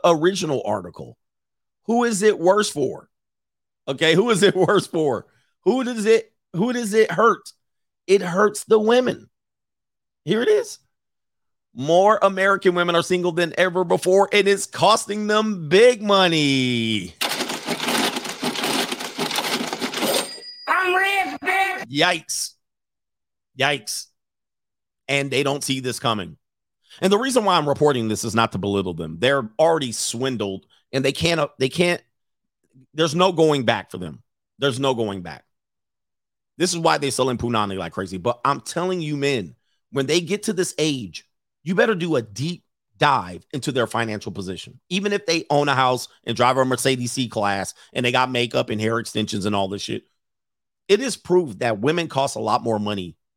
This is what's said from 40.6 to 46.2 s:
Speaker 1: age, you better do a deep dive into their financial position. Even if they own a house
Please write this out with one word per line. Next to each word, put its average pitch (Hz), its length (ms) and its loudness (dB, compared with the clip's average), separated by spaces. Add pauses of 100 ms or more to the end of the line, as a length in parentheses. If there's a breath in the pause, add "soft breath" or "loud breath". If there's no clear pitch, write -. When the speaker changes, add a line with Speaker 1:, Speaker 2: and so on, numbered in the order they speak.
Speaker 1:
age, 135 480 -4 (400)
you 175 100 -4
better 220 200 2
do 165 220 -2
a 120 60 0
deep 120 420 -8 (340)
dive 98 540 0
into 139 200 -6
their 120 140 0
financial 110 460 -4
position. 92 460 -12 (100)
Even 202 240 -2
if 202 140 -4
they 165 220 -2
own 147 200 2
a 139 60 2
house 127 340 2 (160 soft breath)